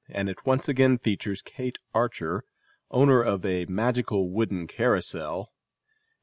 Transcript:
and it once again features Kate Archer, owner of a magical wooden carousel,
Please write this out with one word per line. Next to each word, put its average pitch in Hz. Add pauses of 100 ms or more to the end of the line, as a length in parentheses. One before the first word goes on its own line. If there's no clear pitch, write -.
(120)
and 98
it 95
once 131
again 131
features 101
Kate - (160)
Archer, 107 (460)
owner 131
of 101
a 92
magical 104
wooden 95
carousel, 90 (720)